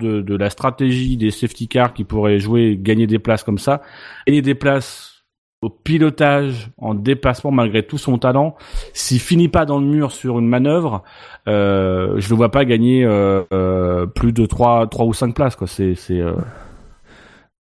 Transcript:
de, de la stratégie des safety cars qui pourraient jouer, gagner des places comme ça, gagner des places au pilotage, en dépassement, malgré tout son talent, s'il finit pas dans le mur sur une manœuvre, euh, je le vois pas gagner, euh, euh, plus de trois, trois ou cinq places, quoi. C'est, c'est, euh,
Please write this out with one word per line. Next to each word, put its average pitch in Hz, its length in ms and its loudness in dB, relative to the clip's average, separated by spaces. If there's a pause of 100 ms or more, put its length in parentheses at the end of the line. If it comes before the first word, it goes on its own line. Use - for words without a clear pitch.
de, 110 220 -2
de 98 140 -4
la 101 140 0
stratégie 127 680 -2
des 110 140 0
safety - 380 -6
cars 123 260 2
qui 104 100 -6
pourraient 104 360 2
jouer, 110 400 2
gagner 110 260 2
des 107 120 0
places 110 260 -2
comme 101 140 -2
ça, 143 240 -2 (440)
gagner 143 160 2
des 135 120 0
places 139 560 -4 (520)
au 110 80 -6
pilotage, 143 1040 0
en 110 180 -6
dépassement, 131 560 -2
malgré 110 320 2
tout - 140 -8
son 127 220 -2
talent, 139 360 0 (380)
s'il - 260 -2
finit 170 300 2
pas 165 160 2
dans 143 140 -2
le 139 80 0
mur 147 260 0
sur 123 260 -4
une 117 80 2
manœuvre, 127 560 0 (460)
euh, 98 680 0
je 98 100 -6
le 113 80 2
vois 113 140 4
pas 139 160 2
gagner, 120 380 4
euh, 98 460 2
euh, 92 540 0
plus 117 280 0
de 113 120 2
trois, 120 440 2
trois 117 180 -2
ou 117 80 0
cinq 120 200 -2
places, 135 220 -2
quoi. 95 100 -8
C'est, 95 280 -2
c'est, 90 260 -4
euh, 85 140 -2 (1400)